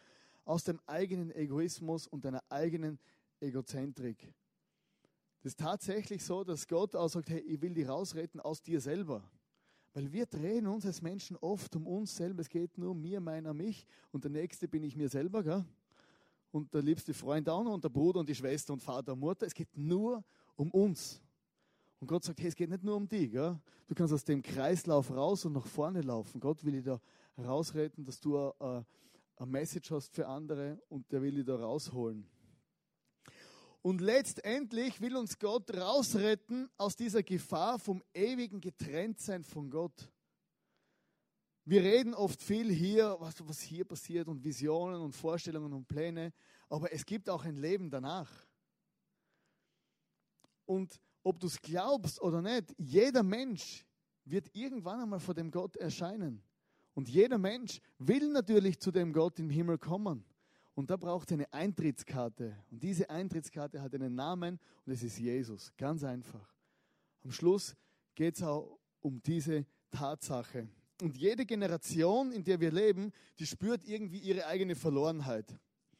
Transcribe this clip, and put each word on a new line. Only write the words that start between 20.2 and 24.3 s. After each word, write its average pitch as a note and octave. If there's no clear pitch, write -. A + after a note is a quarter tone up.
um D3
uns. -
Und C3
Gott E3
sagt, E3+
hey, F3
es E3
geht E3+
nicht F#3
nur G#3
um G#3
dich, E3+
gell? D3+
Du -
kannst D#3
aus C#3+
dem C#3